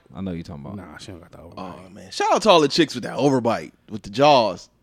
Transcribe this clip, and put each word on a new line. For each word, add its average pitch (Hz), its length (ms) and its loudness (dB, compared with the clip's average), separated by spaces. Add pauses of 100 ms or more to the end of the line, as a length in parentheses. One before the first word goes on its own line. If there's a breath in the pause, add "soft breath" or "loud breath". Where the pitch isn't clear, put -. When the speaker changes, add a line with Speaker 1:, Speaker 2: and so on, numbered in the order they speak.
(140)
Speaker 1:
I 71 60 -12
know 95 120 -6
you 85 100 -8
talking 73 240 -16
about. 87 100 -12
Speaker 2:
Nah, 92 220 -18
she - 140 -18
don't 85 80 -20
got 85 120 -20
the - 60 -20
overbite. 87 480 -16
Speaker 3:
Oh, - 40 -20
man. - 220 -20
Shout 403 200 -2
out 226 100 2
to 214 80 4
all 170 100 8
the 147 80 4
chicks 147 260 0
with 113 100 -10
that 85 120 -10
overbite, 117 560 0 (160)
with 107 140 -12
the 104 80 -16
jaws. 113 580 2 (140)